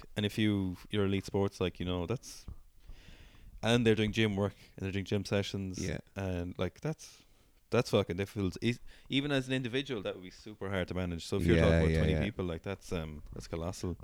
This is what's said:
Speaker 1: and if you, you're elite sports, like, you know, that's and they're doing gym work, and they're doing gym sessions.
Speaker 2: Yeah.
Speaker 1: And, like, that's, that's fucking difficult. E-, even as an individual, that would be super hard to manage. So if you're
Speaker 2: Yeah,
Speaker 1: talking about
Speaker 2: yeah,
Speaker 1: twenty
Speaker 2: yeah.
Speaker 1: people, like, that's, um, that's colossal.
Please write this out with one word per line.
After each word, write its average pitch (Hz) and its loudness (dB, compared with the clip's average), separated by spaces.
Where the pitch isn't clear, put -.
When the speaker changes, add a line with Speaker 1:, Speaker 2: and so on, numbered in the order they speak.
Speaker 1:
and 104 0
if 101 -2
you, 98 2
you're 104 2
elite 98 0
sports, 98 0
like, 90 0
you 87 -2
know, 90 0
that's - -6
and 117 6
they're 110 8
doing 107 2
gym 107 4
work, 98 2
and - -6
they're 95 -2
doing 98 -2
gym 101 0
sessions. 98 -2
Speaker 2:
Yeah. - -2
Speaker 1:
And, 90 -2
like, 90 -4
that's, - -8
that's 117 2
fucking 98 4
difficult. 98 -2
E-, 117 2
even 139 0
as 131 0
an 131 0
individual, 131 -2
that 98 -2
would 92 -14
be 92 -14
super 107 -10
hard 92 0
to 87 -4
manage. 87 -2
So 98 -2
if 92 2
you're 85 6
Speaker 2:
Yeah, 82 6
Speaker 1:
talking 82 6
about 80 4
Speaker 2:
yeah, 80 4
Speaker 1:
twenty 78 4
Speaker 2:
yeah. 78 2
Speaker 1:
people, - -4
like, 82 -6
that's, 98 -8
um, 78 -6
that's - -12
colossal. 85 -4